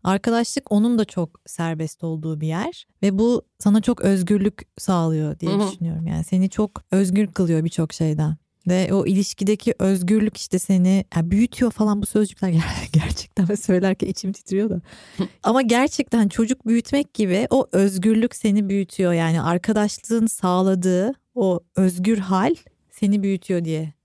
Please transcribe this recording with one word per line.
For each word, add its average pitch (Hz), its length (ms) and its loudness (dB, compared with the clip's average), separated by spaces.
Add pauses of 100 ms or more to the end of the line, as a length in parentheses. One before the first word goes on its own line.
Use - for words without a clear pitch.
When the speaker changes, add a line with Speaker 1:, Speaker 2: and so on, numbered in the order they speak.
Speaker 1:
Arkadaşlık 233 680 -2
onun 220 280 4
da 208 60 2
çok - 400 -6
serbest 165 580 -6
olduğu 160 380 -6
bir 156 60 -4
yer 208 400 -6 (160)
ve 196 160 2
bu 233 220 2 (180)
sana 208 220 4
çok 240 200 0
özgürlük 196 600 0 (160)
sağlıyor 160 640 -2
diye 165 120 -2
Speaker 2:
Hı 202 40 0
hı. 202 160 0
Speaker 1:
düşünüyorum. 165 360 -6
Yani 160 160 -4
seni 190 260 0
çok - 320 -4 (100)
özgür 190 360 2
kılıyor 165 360 0
birçok 165 300 -2
şeyden. 156 440 -2 (300)
Ve 185 260 0
o 196 120 2
ilişkideki 196 720 0
özgürlük 196 580 0
işte - 220 -4
seni, 190 460 2 (100)
ya 170 160 0
büyütüyor 226 400 2
falan, 208 300 0
bu 190 40 -4
sözcükler 202 440 -2
ger-, 165 120 4 (140)
<laughs> - 180 -8
gerçekten 170 640 0
söylerken 190 520 0
içim 190 240 -6
titriyor 202 380 -4
da. 180 120 -4 (360)
Speaker 2:
Hı. 185 60 -4 (200)
Speaker 1:
Ama 233 180 2
gerçekten 240 680 0
çocuk 233 400 -2
büyütmek 233 460 0
gibi 208 360 0
o 262 220 2
özgürlük 202 640 2
seni 202 340 0
büyütüyor. 190 440 0
Yani 165 280 0
arkadaşlığın 208 840 0
sağladığı 185 840 0 (220)
o 185 240 0 (160)
özgür 185 420 2
hal 190 380 0 (360)
seni 202 320 0
büyütüyor 185 420 -2
diye 156 280 -6 (100)